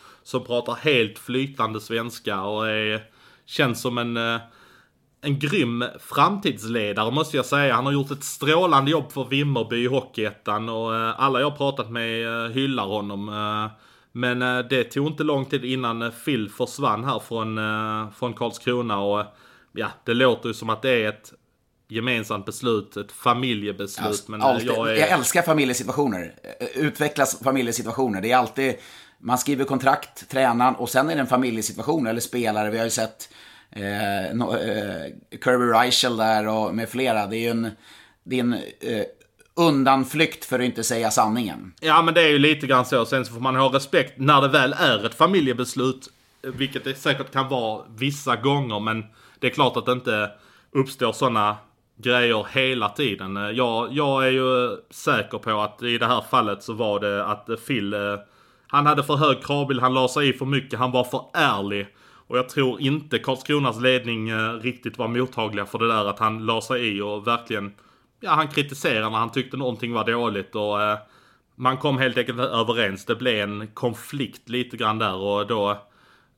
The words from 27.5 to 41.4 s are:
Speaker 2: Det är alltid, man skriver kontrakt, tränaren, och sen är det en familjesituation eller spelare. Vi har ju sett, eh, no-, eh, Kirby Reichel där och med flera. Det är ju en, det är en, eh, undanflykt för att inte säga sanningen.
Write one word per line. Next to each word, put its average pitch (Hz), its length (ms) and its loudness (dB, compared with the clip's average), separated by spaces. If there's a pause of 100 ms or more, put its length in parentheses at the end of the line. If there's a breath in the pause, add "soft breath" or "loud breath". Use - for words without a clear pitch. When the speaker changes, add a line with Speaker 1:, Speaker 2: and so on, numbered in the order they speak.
Speaker 2:
Det 113 120 0
är 127 40 6
alltid, 127 380 0 (460 loud breath)
man 123 180 0
skriver 139 260 0
kontrakt, - 640 0
tränaren, 127 440 4
och 120 140 -4
sen 139 220 2
är 165 40 0
det 147 60 2
en 127 60 0
familjesituation 123 800 0
eller 113 140 -2
spelare. 107 500 0
Vi 113 80 -2
har 113 60 0
ju 113 60 -2
sett, - 380 -4 (420 loud breath)
eh, 104 100 -12 (540)
no-, 117 220 0
eh, 101 560 -4 (320)
Kirby 123 200 4
Reichel 120 520 4
där 110 320 2
och 107 260 0
med 113 140 -4
flera. 120 380 0
Det 110 100 -6
är 113 40 -4
ju 117 100 0
en, 113 200 -2 (540 soft breath)
det 131 120 -4
är 127 40 2
en, 120 120 2
eh, 95 520 -6 (520)
undanflykt 143 880 4
för 127 140 0
att 123 60 2
inte 113 200 -2
säga 113 260 0
sanningen. 107 720 0